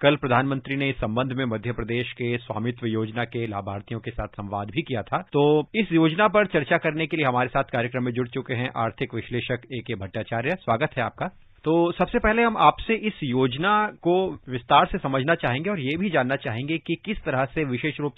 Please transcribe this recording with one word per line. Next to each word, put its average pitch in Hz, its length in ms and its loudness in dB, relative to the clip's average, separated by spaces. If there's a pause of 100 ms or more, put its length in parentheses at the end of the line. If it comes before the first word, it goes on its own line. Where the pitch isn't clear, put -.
कल 143 140 6
प्रधानमंत्री 135 600 0
ने 139 140 0
इस 131 60 -2
संबंध 123 380 -2
में 131 120 -2
मध्य 110 260 -4
प्रदेश 117 400 -4
के 120 260 -4
स्वामित्व 120 500 -4
योजना 110 380 -2
के 117 220 -6
लाभार्थियों 101 520 -8
के 104 120 -10
साथ 107 160 -6
संवाद 101 420 -8
भी 98 120 -4
किया 113 200 -4
था। 135 160 -4 (160)
तो 147 420 4
इस 202 160 0
योजना 160 360 4
पर 208 180 4
चर्चा 165 320 0
करने 156 300 -2
के 160 100 -4
लिए 151 80 0
हमारे 123 240 2
साथ 139 140 0
कार्यक्रम 120 400 -2
में 123 80 -2
जुड़ 123 160 -2
चुके 127 260 -6
हैं 123 240 -2
आर्थिक 113 360 -2
विश्लेषक 120 460 -4 (140)
ए 117 140 -6
के 117 80 -4
भट्टाचार्य। 110 540 -4
स्वागत 147 480 0
है 120 60 0
आपका। 123 240 -4 (360)
तो 170 280 4
सबसे 185 280 0
पहले 220 240 2
हम 226 140 0
आपसे 165 380 6
इस 208 180 -2 (100)
योजना 143 640 2
को 175 520 0 (100)
विस्तार 143 360 6
से 190 120 -2
समझना 135 380 0
चाहेंगे 139 340 -2
और 170 100 -4
ये 139 180 -2
भी 196 120 0
जानना 135 260 2
चाहेंगे 139 420 -4
कि 170 180 -4 (100)
किस 202 120 -4
तरह 135 280 0
से 156 180 -2
विशेष 139 360 -2
रूप 147 180 -4